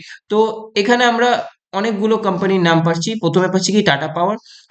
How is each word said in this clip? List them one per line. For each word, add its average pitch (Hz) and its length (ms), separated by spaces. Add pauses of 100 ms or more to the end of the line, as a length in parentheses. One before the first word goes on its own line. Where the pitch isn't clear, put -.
(300)
তো 214 460
এখানে 240 280
আমরা 240 460 (240)
অনেকগুলো 214 440
কোম্পানির 190 440
নাম 165 240
পাচ্ছি। 170 340
প্রথমে 180 280
পাচ্ছি 185 240
কি 208 120
টাটা 151 240
পাওয়ার, 175 300 (340)